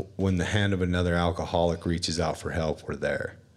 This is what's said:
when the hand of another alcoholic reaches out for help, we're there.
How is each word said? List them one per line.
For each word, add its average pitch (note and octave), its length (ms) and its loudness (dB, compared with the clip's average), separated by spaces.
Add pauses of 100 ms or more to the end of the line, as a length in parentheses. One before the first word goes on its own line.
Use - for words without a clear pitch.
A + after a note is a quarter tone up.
(160)
when F#2+ 220 2
the E2 80 2
hand G2+ 260 2
of F#2 80 0
another F2+ 340 2
alcoholic F2 680 0
reaches E2 340 -2
out D#2 200 0
for D#2+ 120 -6
help, D#2 380 -2
we're C#2+ 80 -4
there. C#2+ 400 -2 (200)